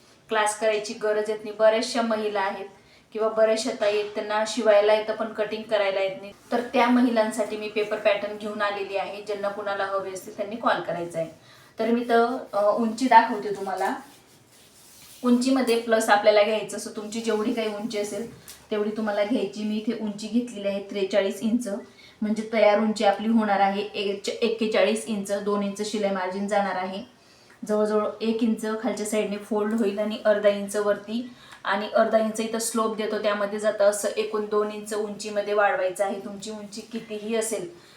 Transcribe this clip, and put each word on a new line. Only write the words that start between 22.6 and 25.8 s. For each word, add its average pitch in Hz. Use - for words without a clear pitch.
उंची 214
आपली 202
होणार 208
आहे 196
एक-, 202
एक्केचाळीस 214
इंच. 202
दोन 202
इंच 202